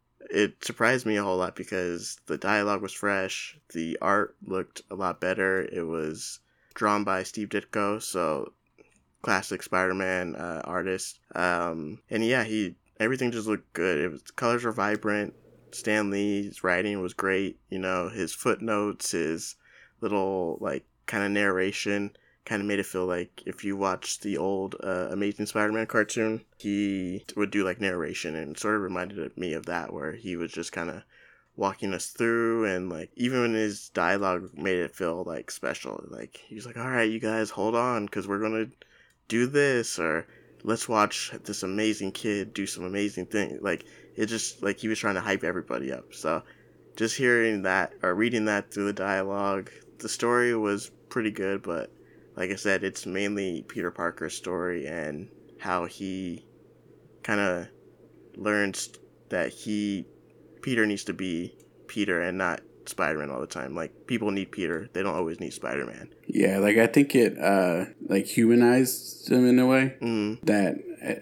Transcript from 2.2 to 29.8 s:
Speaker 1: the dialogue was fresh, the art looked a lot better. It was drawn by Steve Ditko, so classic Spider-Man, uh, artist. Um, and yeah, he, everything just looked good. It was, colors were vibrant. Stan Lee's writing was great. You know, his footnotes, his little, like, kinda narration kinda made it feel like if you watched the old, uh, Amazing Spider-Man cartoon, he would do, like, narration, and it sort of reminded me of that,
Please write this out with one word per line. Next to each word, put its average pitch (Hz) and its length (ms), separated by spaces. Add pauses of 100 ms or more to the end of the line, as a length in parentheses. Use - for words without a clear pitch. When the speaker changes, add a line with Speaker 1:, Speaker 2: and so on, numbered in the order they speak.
Speaker 1:
the 78 120
dialogue 101 420
was 98 120
fresh, 95 640 (160)
the 82 260
art 101 360 (100)
looked 95 440
a 101 40
lot 92 260
better. 95 500
It 85 160
was 80 520 (360)
drawn 104 300
by 95 200
Steve 104 260
Ditko, 104 500
so 80 520 (680)
classic 95 400
Spider-Man, 92 720
uh, 85 280
artist. 92 560 (140)
Um, 85 640 (100)
and 113 140
yeah, 123 200
he, 110 300 (240)
everything 123 320
just 113 180
looked - 240
good. 85 260
It 82 120
was, 69 120 (120)
colors 120 300
were 113 80
vibrant. 104 640 (380)
Stan 107 380
Lee's 101 540
writing 95 360
was 90 140
great. 95 440 (100)
You 95 100
know, 92 300
his 98 240
footnotes, 104 800
his 82 420 (460)
little, 95 600
like, 78 240 (220)
kinda 101 220
narration 101 880 (280)
kinda 104 200
made 101 160
it 95 60
feel 92 200
like 90 400
if - 160
you 98 140
watched 95 460
the 101 140
old, 95 460
uh, 90 300
Amazing 101 340
Spider-Man 110 400
cartoon, 110 580 (140)
he 98 640 (120)
would 101 160
do, 101 100
like, 95 180
narration, 90 540
and 78 220
it - 20
sort 107 160
of 104 80
reminded 90 560
me 85 140
of 82 140
that, 85 260